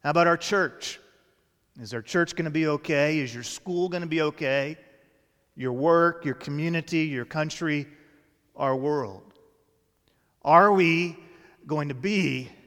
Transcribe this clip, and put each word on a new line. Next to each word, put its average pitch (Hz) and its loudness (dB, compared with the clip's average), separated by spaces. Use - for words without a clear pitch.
How 147 0
about 170 4
our 170 4
church? - -4
Is 113 -14
our 120 -6
church 170 -2
gonna 160 -4
be 156 0
okay? 151 0
Is 127 -6
your 120 -12
school 180 -4
gonna 175 -6
be 160 -2
okay? 147 -2
Your 127 -4
work, 170 2
your 139 -2
community, 160 -4
your 139 -4
country, 151 -4
our 135 0
world. 131 -4
Are 180 8
we 170 2
going 151 -4
to 139 -6
be 135 -2